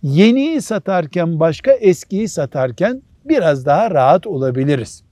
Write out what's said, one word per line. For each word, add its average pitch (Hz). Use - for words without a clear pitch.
Yeniyi 233
satarken 175
başka, 165
eskiyi 208
satarken 151
biraz 165
daha 180
rahat 151
olabiliriz. 135